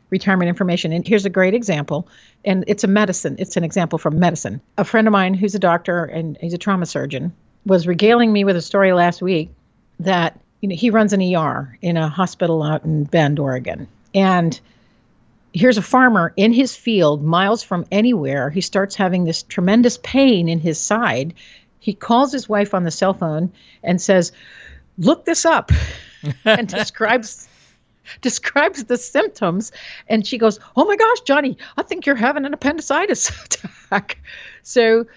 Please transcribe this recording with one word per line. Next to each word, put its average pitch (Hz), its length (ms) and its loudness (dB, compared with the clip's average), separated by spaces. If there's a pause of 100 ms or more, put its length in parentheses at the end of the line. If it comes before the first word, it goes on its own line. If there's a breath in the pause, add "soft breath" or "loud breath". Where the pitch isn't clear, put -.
(100)
retirement 185 380 0
information. 175 440 -2
And 175 140 -4
here's 202 180 2
a 196 60 -2
great 185 240 2
example. 165 540 -4 (360 soft breath)
And 190 220 0
it's - 160 -2
a 214 60 0
medicine. 190 500 0
It's - 180 -6
an 180 60 0
example 165 360 -2
from 156 200 -2
medicine. 156 420 0 (160)
A 202 80 0
friend 220 220 2
of 220 60 4
mine 190 220 2
who's 196 200 -2
a 208 60 -4
doctor 175 440 0
and 160 360 -8
he's 165 120 -6
a 175 60 -6
trauma 185 260 -2
surgeon 139 480 -6 (320)
was 180 220 2
regaling 214 460 4
me 202 120 2
with 196 120 2
a 165 60 -2
story 196 300 2
last 175 300 2
week 175 280 -2 (500)
that, 175 380 -2 (220)
you 208 80 -4
know, 190 60 -4
he 220 160 0
runs 214 220 2
an 196 80 2
E 180 140 0
R 143 460 -4
in 170 160 -2
a 160 120 0
hospital 170 540 -2
out 151 220 -2
in 156 200 -2
Bend, 147 340 2
Oregon. 127 480 -6 (280)
And 180 440 2 (920 soft breath)
here's 214 260 4
a 190 40 -2
farmer 226 540 2
in 214 160 4
his 247 240 2
field, 156 460 2
miles 185 400 0
from 175 280 -4
anywhere. 151 600 0
He 170 100 -4
starts 196 340 -4
having 180 300 0
this 165 200 -4
tremendous 214 580 2
pain 240 460 2
in 165 100 0
his 160 220 -2
side. 170 540 -2 (440 loud breath)
He - 160 -4
calls 254 380 0
his 269 160 -6
wife 202 260 0
on 185 80 0
the 165 80 -2
cell 190 240 -2
phone 165 380 -4 (300 soft breath)
and 180 180 -2
says, 180 320 2 (640 loud breath)
"Look 220 260 0
this 330 200 -2
up," 320 280 2 (400 loud breath)
<laughs> - 320 -10
and 220 240 2
describes, 214 800 -4 (720 loud breath)
describes 285 640 -2
the 247 120 -2
symptoms. 233 760 -4 (380 loud breath)
And 220 180 0
she 254 120 -6
goes, 220 200 2 (180 loud breath)
"Oh 277 80 4
my 403 120 2
gosh, 440 240 2
Johnny, 277 360 0 (200 loud breath)
I - 60 -4
think 370 240 -6
you're 285 100 2
having 269 280 0
an 285 100 -6
appendicitis 302 760 -2 (140)
<laughs> - 0 -
attack." - 760 -8 (440 loud breath)
So, 226 440 2 (100)